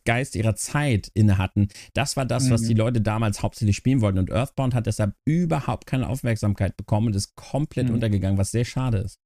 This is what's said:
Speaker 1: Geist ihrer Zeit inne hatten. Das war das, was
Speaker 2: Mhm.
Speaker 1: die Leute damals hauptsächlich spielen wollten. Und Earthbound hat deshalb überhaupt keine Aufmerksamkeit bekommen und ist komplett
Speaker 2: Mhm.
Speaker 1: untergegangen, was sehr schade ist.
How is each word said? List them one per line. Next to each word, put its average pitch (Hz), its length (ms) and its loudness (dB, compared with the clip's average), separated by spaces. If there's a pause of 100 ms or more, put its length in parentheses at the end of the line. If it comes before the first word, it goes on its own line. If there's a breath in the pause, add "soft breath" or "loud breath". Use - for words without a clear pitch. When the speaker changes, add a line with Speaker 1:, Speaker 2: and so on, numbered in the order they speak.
Speaker 1:
Geist 120 280 0
ihrer 107 220 0
Zeit 143 560 -2
inne 107 240 4
hatten. 101 320 2 (240 loud breath)
Das - 240 -2
war 139 80 -2
das, 127 260 0
was 117 120 4
Speaker 2:
Mhm. 113 60 -2
Speaker 1:
die 117 60 2
Leute 113 280 2
damals 107 400 -2
hauptsächlich 107 340 0
spielen 131 240 2
wollten. 101 180 2
Und 92 120 0
Earthbound 131 440 -2
hat 117 120 -2
deshalb 104 280 -2 (120)
überhaupt 160 600 0
keine 131 220 -2
Aufmerksamkeit 107 720 -2
bekommen 107 300 0
und 104 80 0
ist - 180 -4
komplett 131 540 -4
Speaker 2:
Mhm. 113 60 0
Speaker 1:
untergegangen, 101 440 2
was 98 120 0
sehr 117 140 0
schade 127 340 -2
ist. 95 280 -6